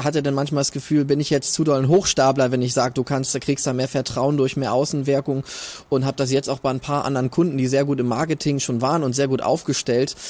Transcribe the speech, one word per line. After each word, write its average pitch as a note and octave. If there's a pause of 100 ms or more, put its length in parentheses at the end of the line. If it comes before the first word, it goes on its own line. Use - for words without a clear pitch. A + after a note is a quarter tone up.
hatte D3
dann C#3
manchmal C#3+
das -
Gefühl, D3
bin D3
ich C#3+
jetzt C#3+
zu D3+
doll C#3+
ein C3
Hochstapler, C3+
wenn B2+
ich B2
sag, B2
du C3
kannst, C3+
du C3+
kriegst -
da C#3
mehr B2+
Vertrauen C3
durch C3+
mehr A#2+
Außenwirkung C#3 (440)
und C3
hab C3+
das C3
jetzt C3+
auch C3+
bei C#3
ein C3
paar C#3+
anderen C3
Kunden, E3
die C3
sehr C#3
gut C#3
im B2
Marketing C#3+
schon A#2+
waren D3+
und B2+
sehr C3+
gut C3
aufgestellt, C3+ (140)